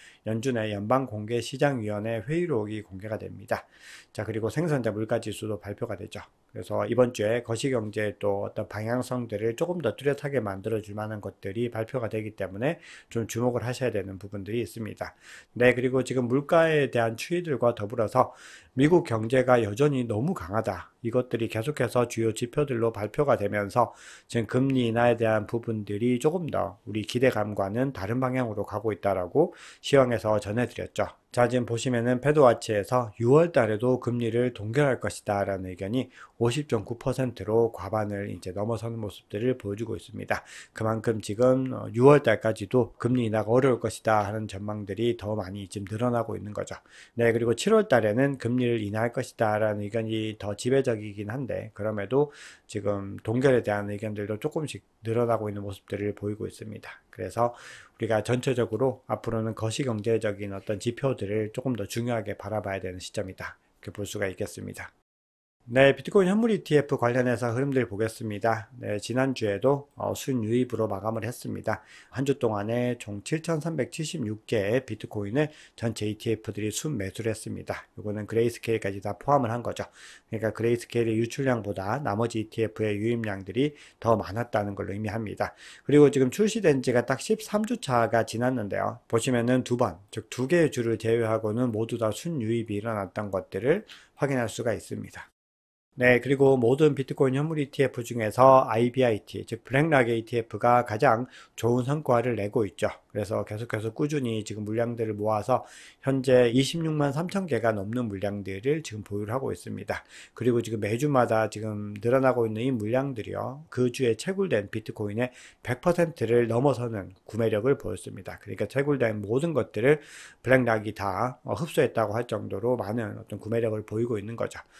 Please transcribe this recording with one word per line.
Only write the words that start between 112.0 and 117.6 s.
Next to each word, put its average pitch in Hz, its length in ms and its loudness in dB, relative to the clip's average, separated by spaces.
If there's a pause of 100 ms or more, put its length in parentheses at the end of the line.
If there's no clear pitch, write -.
늘어나고 123 420 4
있는 110 180 -2
이 135 80 0
물량들이요, 117 1000 -4
그 123 240 0
주에 117 220 2
채굴된 170 560 -2
비트코인의 107 600 -4 (320)
백 123 160 -4
퍼센트를 123 680 2
넘어서는 117 640 0 (100)
구매력을 110 540 0